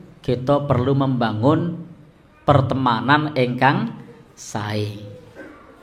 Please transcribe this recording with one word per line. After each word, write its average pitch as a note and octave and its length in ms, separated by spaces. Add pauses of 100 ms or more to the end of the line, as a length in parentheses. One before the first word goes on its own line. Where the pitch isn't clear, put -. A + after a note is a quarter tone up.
(200)
kita C#3 480
perlu C3 240
membangun C3+ 960 (560)
pertemanan C3 880
ingkang C3+ 640 (400)
sae. G#2 640 (840)